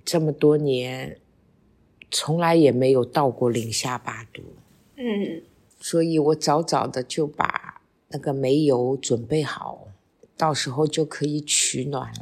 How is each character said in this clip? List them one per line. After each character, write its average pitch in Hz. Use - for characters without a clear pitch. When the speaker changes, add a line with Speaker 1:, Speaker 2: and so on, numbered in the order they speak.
Speaker 1:
这 175
么 156
多 151
年， 131
从 -
来 170
也 143
没 127
有 127
到 139
过 123
零 113
下 123
八 113
度。 -
Speaker 2:
嗯。 202
Speaker 1:
所 165
以 165
我 151
早 151
早 143
的 -
就 160
把 -
那 151
个 143
煤 135
油 131
准 117
备 151
好， -
到 160
时 135
候 143
就 151
可 147
以 147
取 -
暖 131